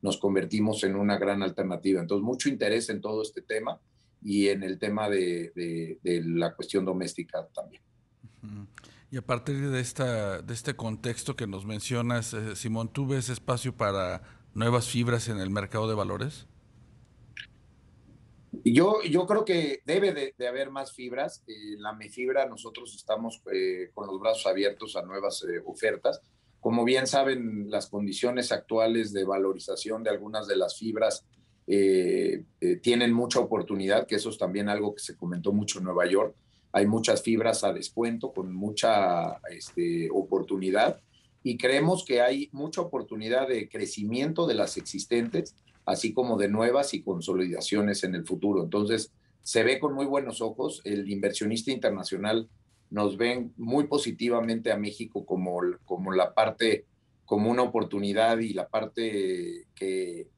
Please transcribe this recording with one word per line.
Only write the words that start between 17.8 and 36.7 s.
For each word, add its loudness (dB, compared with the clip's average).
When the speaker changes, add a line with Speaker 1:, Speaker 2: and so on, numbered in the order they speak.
Speaker 1:
Yo, 6
yo 2
creo 2
que 0
debe 2
de, -6
de -4
haber -4
más -10
fibras. -8
Eh, -12
la -8
Mefibra, -2
nosotros -14
estamos, -6
eh, -2
con -10
los -6
brazos 0
abiertos 0
a -4
nuevas, -4
eh, -4
ofertas. 0
Como 2
bien 4
saben, 0
las -4
condiciones -2
actuales 2
de 0
valorización -2
de 0
algunas -4
de 2
las 0
fibras, 0
eh, 4
eh, 4
tienen 4
mucha 4
oportunidad, 2
que 0
eso -2
es -10
también 0
algo 0
que -12
se -10
comentó -2
mucho 0
en -4
Nueva 2
York. 2